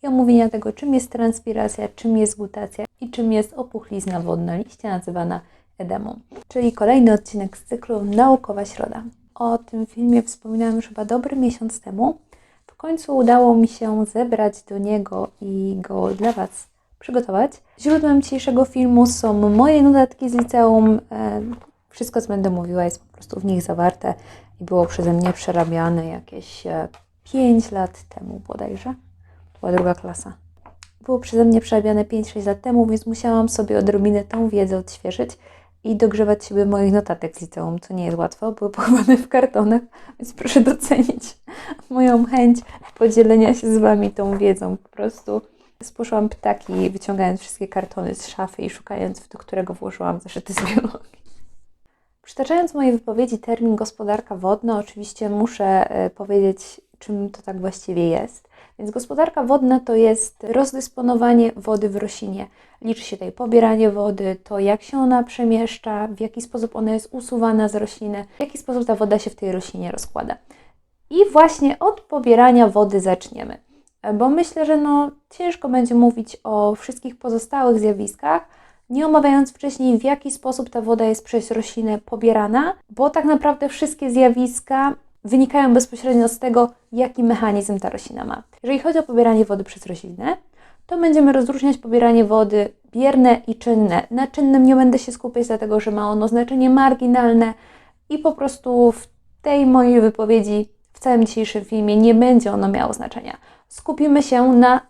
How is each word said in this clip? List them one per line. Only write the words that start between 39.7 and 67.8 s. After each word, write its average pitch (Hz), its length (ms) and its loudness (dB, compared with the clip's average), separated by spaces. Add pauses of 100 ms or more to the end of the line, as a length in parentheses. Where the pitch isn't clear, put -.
więc - 140 -16
proszę - 280 2
docenić - 800 0 (520)
moją 254 340 2
chęć 240 340 4 (400)
podzielenia 220 560 4
się 226 200 -2
z 220 40 2
Wami 208 320 2
tą 196 280 -4
wiedzą. 190 380 0
Po - 120 -20
prostu 214 540 -8 (400)
spuszczałam 214 460 -4
ptaki, 190 640 -4
wyciągając 190 500 -4
wszystkie - 280 -12
kartony 185 460 -8
z - 140 -16
szafy - 340 -10
i - 80 -8
szukając, 190 580 -12
do - 100 -20
którego 185 360 -8
włożyłam 175 460 -8
zeszyty - 320 -14
z 185 40 -8
biologii. - 640 -4 (1040)
Przytaczając 330 520 -4
moje 269 180 2
wypowiedzi 233 460 -4
termin 226 380 -2
gospodarka 214 600 -6
wodna, 208 420 -2
oczywiście 208 500 -10
muszę, 202 640 0
e, 185 200 -4
powiedzieć, 196 720 -2 (180)
czym 202 320 -8
to - 120 -20
tak 190 180 -12
właściwie 175 480 -4
jest. - 400 -6 (300)
Więc 208 120 -10
gospodarka 285 540 -2
wodna 262 360 2
to 240 140 -4
jest 220 540 0
rozdysponowanie 240 1080 0
wody 208 320 -4
w 196 80 -6
roślinie. 202 500 -10 (360)
Liczy 226 200 -6
się - 140 -12
tutaj 185 160 -12
pobieranie 226 580 2
wody, 202 540 -4
to 208 140 -8
jak 202 240 0
się - 160 -8
ona 254 240 2
przemieszcza, 226 840 -4
w 202 120 -12
jaki 220 220 -8
sposób 226 340 -10
ona 220 160 -2
jest 220 220 -6
usuwana 226 540 -2
z 202 60 -6
rośliny, 208 500 -8 (120)